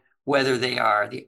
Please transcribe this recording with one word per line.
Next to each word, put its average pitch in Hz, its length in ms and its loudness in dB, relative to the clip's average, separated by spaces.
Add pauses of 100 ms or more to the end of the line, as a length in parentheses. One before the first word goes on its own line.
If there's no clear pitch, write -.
(260)
whether 135 320 2
they 123 200 -2
are 110 300 2
the 127 200 -12